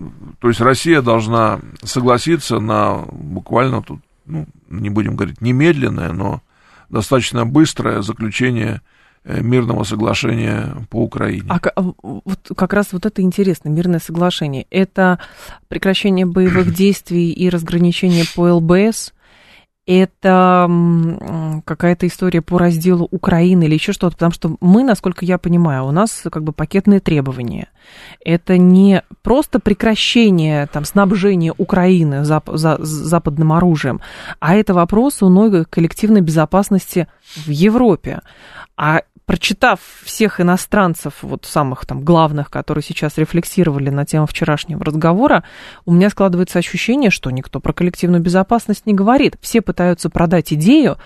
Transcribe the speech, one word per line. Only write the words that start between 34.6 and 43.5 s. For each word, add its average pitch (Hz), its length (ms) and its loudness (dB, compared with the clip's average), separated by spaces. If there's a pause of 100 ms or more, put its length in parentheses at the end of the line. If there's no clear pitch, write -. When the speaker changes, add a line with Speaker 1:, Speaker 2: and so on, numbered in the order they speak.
Speaker 2:
вопрос 202 500 0
у 185 60 6
многих 190 400 4
коллективной 208 520 2
безопасности 170 840 0 (380)
в 156 40 -6
Европе. 208 720 2 (560)
А 156 280 0 (240)
прочитав 208 520 0 (240)
всех - 360 -2
иностранцев, 180 800 0
вот 135 240 -10
самых 139 400 -4
там 135 160 -8
главных, 151 480 2
которые 147 320 -6
сейчас 156 360 -8
рефлексировали 160 720 -2